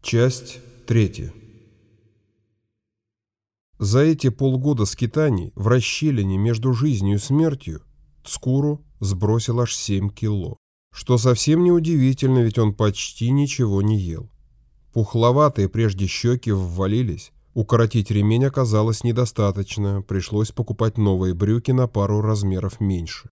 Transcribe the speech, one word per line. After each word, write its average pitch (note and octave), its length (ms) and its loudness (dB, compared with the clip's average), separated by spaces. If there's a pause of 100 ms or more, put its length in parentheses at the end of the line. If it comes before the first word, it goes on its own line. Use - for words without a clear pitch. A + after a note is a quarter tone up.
Часть - 540 0 (260)
третья. G#2+ 480 0 (2500)
За A2 220 2
эти D3+ 280 2
полгода C3 560 0
скитаний A#2+ 680 -2
в G2 120 -2
расщелине A#2 720 0
между A#2 360 0
жизнью A2 420 0
и - 20 0
смертью C3+ 640 -2 (420)
Цкуру D3 640 -2 (140)
сбросил G#2+ 600 0
аж A#2 140 -2
семь G2 360 -2
кило. G#2 460 -4 (360)
Что - 240 0
совсем B2+ 460 2
неудивительно, C#3+ 800 2
ведь A2+ 160 0
он G#2 160 2
почти A2+ 560 -2
ничего C3 500 0
не G#2+ 180 2
ел. E2+ 300 -6 (640)
Пухловатые A#2 760 2
прежде G2+ 360 0
щеки A#2+ 460 -2
ввалились, F#2+ 800 -2 (240)
укоротить A2+ 560 0
ремень A2 340 2
оказалось A2+ 580 0
недостаточно, G2+ 1000 -2
пришлось G#2 480 -2
покупать A2+ 480 -4
новые F#2 340 2
брюки G#2+ 380 0
на B2+ 160 2
пару G#2 340 -2
размеров G2+ 580 -2
меньше. F#2 600 -4